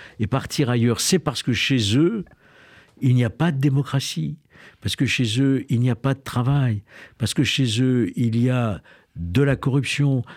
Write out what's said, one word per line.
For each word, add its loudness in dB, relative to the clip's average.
et -2
partir -2
ailleurs, 2
c'est 0
parce -4
que 0
chez 0
eux, 2
il 4
n'y 4
a 0
pas 0
de -4
démocratie. -2
Parce -4
que 0
chez 0
eux, 2
il 2
n'y 2
a 0
pas -2
de -6
travail. 0
Parce -4
que 2
chez 0
eux, 2
il 0
y 2
a -2
de -2
la 2
corruption. 0